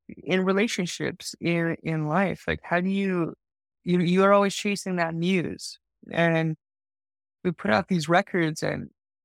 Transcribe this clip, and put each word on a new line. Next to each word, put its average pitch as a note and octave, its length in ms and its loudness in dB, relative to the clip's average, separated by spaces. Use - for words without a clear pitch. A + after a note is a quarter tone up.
in F#3 220 0
relationships, F#3 960 -2
in, E3 420 0
in D#3 240 -2
life. E3+ 400 -2
Like, D#3+ 160 -2
how F3 180 -2
do F#3 100 -2
you, F#3+ 440 -2
you, F3+ 180 2
you F3+ 220 4
are G3 100 6
always G3+ 220 4
chasing G3 420 -4
that E3 180 -2
muse. E3+ 640 -2
And D#3+ 440 2
we F3+ 80 0
put G3+ 220 -2
out G3+ 160 2
these E3 200 -2
records, E3+ 540 0
and - 280 -4